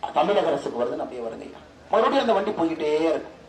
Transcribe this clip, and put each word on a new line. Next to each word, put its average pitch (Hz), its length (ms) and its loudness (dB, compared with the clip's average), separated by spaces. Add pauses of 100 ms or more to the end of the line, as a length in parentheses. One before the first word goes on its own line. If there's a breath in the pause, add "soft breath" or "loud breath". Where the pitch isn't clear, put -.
(180)
தமிழக 175 340 2
அரசுக்கு 123 300 -4
வருதுன்னு - 220 -4
அப்படியே 120 220 -10
வருங்க 113 220 -10
ஐயா. - 140 -18 (300)
மறுபடியும் 254 340 4
அந்த 220 120 4
வண்டி 202 140 0
போய்கிட்டே 160 380 -2 (220)
இருக்கும். - 240 -4 (140)